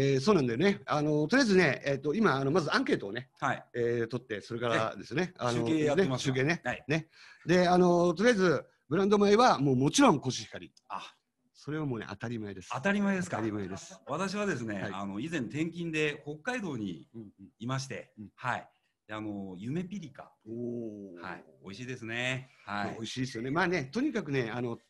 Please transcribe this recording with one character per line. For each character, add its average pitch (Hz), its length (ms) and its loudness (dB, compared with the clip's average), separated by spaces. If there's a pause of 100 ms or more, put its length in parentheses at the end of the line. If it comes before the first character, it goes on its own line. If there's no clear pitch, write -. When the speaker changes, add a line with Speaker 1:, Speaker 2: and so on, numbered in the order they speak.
(160)
Speaker 1:
ー、 131 40 2
そ 170 120 4
う - 20 8
な 165 80 6
ん 127 60 2
だ 113 60 0
よ 120 40 -4
ね。 196 260 2
あ 143 160 0
の、 151 280 0
と 240 80 4
り 277 60 6
あ - 20 4
え - 20 0
ず 196 100 6
ね、 156 280 4
え 139 100 0
っ 131 60 -2
と、 147 140 -2
今、 190 200 4
あ 135 100 0
の、 139 60 2
ま 180 100 4
ず 151 140 -2
ア 208 40 4
ン 262 60 -2
ケ - 100 0
ー - 40 2
ト - 80 -10
を 98 60 -8
ね、 123 260 -8
Speaker 2:
は 135 160 0
い。 - 100 -10 (100)
Speaker 1:
え 120 40 -6 (260)
ー、 113 40 -4
取 120 120 -4
っ - 60 -20
て、 104 140 -6
そ 113 140 -10
れ 117 40 -4
か 120 100 -2
ら 113 280 0
で 92 80 -12
す - 100 -10
ね。 180 200 -2
Speaker 2:
え、 - 40 -20
Speaker 1:
あ 120 140 0
の、 120 120 0
Speaker 2:
集 117 120 2
計 156 80 2
や 147 100 2
っ - 20 -2
て 190 120 4
ま 131 100 -2
す - 140 -4
か？ - 20 0
Speaker 1:
ね、 131 60 0
集 131 40 2
計 - 0 -
ね。 165 200 0
Speaker 2:
は 123 80 -2
い。 - 160 -10
Speaker 1:
ね。 156 200 0 (380)
で、 180 220 6
あ 180 100 6
の、 175 360 6
と 180 100 0
り 247 60 6
あ - 20 8
え - 20 4
ず、 185 320 2 (220)
ブ 143 80 0
ラ 196 80 4
ン 196 40 4
ド 208 80 4
米 202 200 6
は 214 240 6
も 139 140 4
う - 20 4
も 135 160 4
ち 277 100 6
ろ 247 100 10
ん 143 60 4
コ 120 140 -4
シ 110 100 -6
ヒ 104 80 -16
カ 98 80 -10
リ。 87 140 -18 (160)
Speaker 2:
あ。 - 260 -10 (440)
Speaker 1:
そ - 140 -10
れ 151 60 -4
は 156 80 -4
も 127 100 -2
う - 20 -4
ね、 90 100 -8
当 101 60 -10
た 113 140 -8
り 120 100 -6
前 104 160 -8
で 95 80 -14
す。 - 100 -12
Speaker 2:
当 127 80 -4
た 196 120 2
り 208 80 2
前 196 160 2
で 180 60 -2
す 180 80 -8
か？ 107 80 -2
Speaker 1:
当 110 40 -2
た 113 40 0
り 107 60 -2
前 101 140 -4
で 90 100 -8
す。 - 300 -16
Speaker 2:
私 180 300 -4
は 208 100 -2
で 190 80 0
す 123 60 -6
ね、 107 220 -6
Speaker 1:
は 110 60 -6
い。 101 40 -8
Speaker 2:
あ 98 120 -6
の、 98 140 -6
以 135 100 -4
前 165 120 -4
転 135 300 -4
勤 170 200 -6
で 151 340 -2
北 151 280 -8
海 247 100 -4
道 160 140 -6
に 92 320 -8 (500)
い 113 80 -10
ま 131 140 -4
し 135 80 -10
て、 95 300 -12
Speaker 1:
う - 20 -12
ん 104 40 -12
う - 20 -16
ん。 - 20 -16
う - 20 -20
ん。 - 60 -20
Speaker 2:
は 120 220 -4
い。 - 100 -16 (400)
で、 107 60 -10
あ 107 60 -6
の、 101 360 -8
夢 127 260 -6
ピ 185 160 -10
リ 165 140 -14
カ。 - 200 -20 (140)
Speaker 1:
お 113 680 -10
ー。 87 40 -16
Speaker 2:
は 87 160 -12
い。 90 80 -18 (200)
美 90 60 -14
味 98 40 -12
し 107 60 -12
い 123 60 -12
で 127 100 -10
す 113 80 -14
ね。 127 460 -4 (140)
は 101 180 -4
い。 - 20 -2
Speaker 1:
ま 92 60 -4
あ、 90 40 -8
美 104 60 -12
味 113 60 -8
し - 100 -10
い 127 60 -4
で 127 40 -4
す 123 120 -8
よ 113 40 -6
ね。 131 80 -6
ま 160 120 2
あ 185 40 2
ね、 170 200 -2
と 214 140 -6
に 294 120 0
か 220 100 -2
く 147 80 -8
ね、 123 200 0
あ 120 100 -6
の、 117 180 -4 (120)